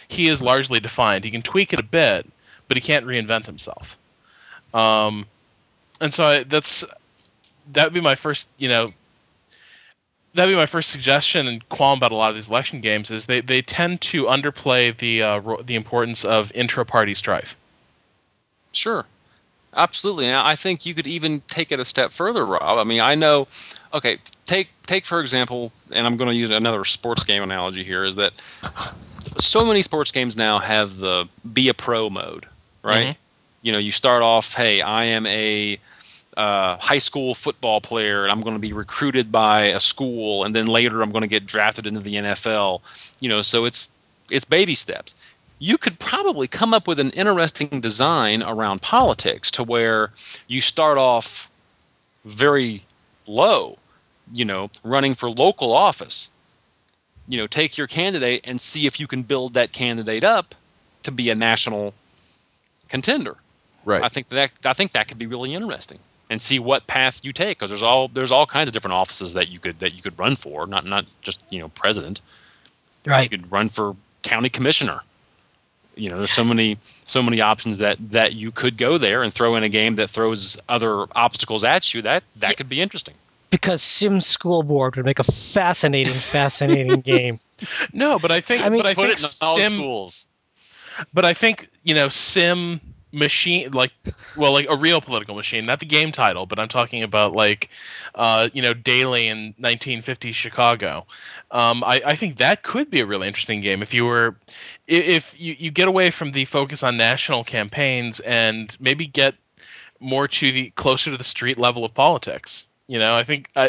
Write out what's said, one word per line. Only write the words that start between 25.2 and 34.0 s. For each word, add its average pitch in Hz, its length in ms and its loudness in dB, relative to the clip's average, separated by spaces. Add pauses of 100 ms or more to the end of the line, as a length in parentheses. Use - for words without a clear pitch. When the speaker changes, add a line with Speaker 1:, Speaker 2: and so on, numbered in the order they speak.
Speaker 2:
example, 123 520 -2 (200)
and 117 140 2
I'm 120 120 2
gonna 123 140 0
use 117 180 0
another 110 340 0
sports - 400 -2
game 101 180 0
analogy 95 400 -4
here, 92 220 -4
is 95 120 -2
that 101 160 0 (1080)
so - 260 4
many 214 160 2
sports 156 320 0
games 123 240 -4
now 107 220 2
have 101 400 0
the 90 280 0 (280)
be 131 140 4
a 120 60 2
pro 113 360 -2
mode, 82 360 -10 (360)
right? 110 240 2
Speaker 1:
Mm-hmm. 147 120 -8 (440)
Speaker 2:
You 113 100 0
know, 104 60 2
you 104 140 -2
start 123 300 4